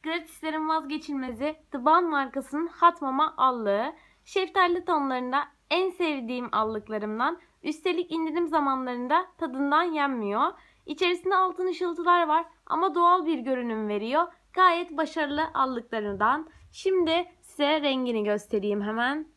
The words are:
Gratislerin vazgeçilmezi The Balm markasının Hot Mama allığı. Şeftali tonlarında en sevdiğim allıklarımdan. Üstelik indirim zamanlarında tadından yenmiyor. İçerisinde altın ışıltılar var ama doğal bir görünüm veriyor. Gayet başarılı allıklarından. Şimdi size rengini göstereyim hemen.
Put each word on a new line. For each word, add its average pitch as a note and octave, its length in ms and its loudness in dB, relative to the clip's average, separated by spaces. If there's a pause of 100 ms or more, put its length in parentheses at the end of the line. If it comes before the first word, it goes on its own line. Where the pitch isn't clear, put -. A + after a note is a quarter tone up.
Gratislerin D#4 640 -6
vazgeçilmezi C#4+ 880 -4 (140)
The B3 140 -8
Balm E4 260 6
markasının C#4 560 -2
Hot E4+ 360 4
Mama C4+ 340 0
allığı. A#3+ 580 2 (300)
Şeftali F4+ 600 0
tonlarında C4+ 640 0 (220)
en F4+ 200 0
sevdiğim B3+ 640 -4
allıklarımdan. A3 880 -2 (220)
Üstelik E4+ 500 -4
indirim D#4+ 360 -2
zamanlarında C4+ 800 0 (120)
tadından C#4+ 440 0
yenmiyor. C#4 720 -2 (340)
İçerisinde F4+ 500 0
altın F#4 300 0
ışıltılar F4 600 0
var D#4+ 200 2 (200)
ama E4 280 0
doğal F4 320 4
bir D#4+ 120 0
görünüm A#3 500 -2
veriyor. A3+ 440 0 (200)
Gayet F4 440 2
başarılı D#4 480 -2 (100)
allıklarından. A#3+ 960 -2 (220)
Şimdi F4 680 0
size D4 420 0
rengini B3+ 420 0
göstereyim G#3 580 0
hemen. B3 540 -2